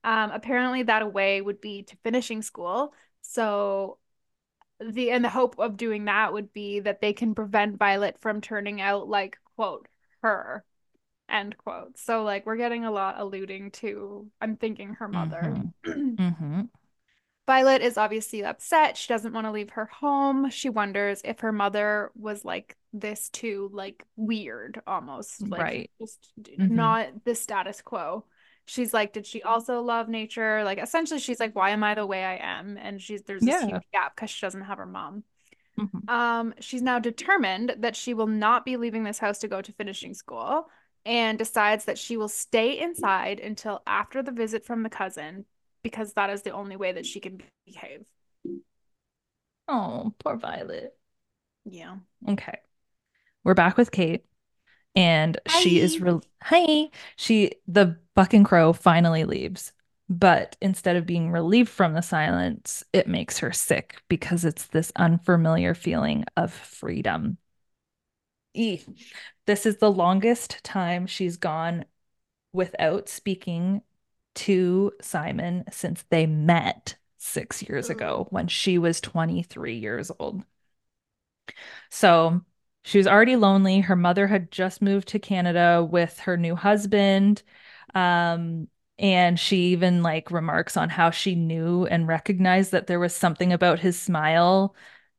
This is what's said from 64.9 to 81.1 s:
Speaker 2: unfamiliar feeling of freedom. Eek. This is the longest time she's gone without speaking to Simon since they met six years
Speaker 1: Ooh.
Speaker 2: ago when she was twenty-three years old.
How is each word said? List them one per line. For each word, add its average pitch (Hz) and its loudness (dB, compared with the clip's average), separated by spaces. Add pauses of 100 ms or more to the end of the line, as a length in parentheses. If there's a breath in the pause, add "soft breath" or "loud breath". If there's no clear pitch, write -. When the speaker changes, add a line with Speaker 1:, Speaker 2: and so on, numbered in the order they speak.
Speaker 2:
unfamiliar 170 2
feeling - -2 (120)
of 165 0
freedom. - -6 (1160)
Eek. 214 -2 (640 loud breath)
This 202 2
is 214 2
the 214 8
longest 190 2
time 175 -2
she's 180 -4
gone 165 -4 (680)
without 175 0
speaking 185 -4 (540)
to 185 2
Simon 170 -4
since - -8
they 165 4
met 156 2 (220)
six - -8
years - -6
Speaker 1:
Ooh. 170 -6
Speaker 2:
ago - -4
when 185 -2
she 180 0
was 170 2
twenty-three 165 -4
years 107 -6
old. 78 -8 (1500 loud breath)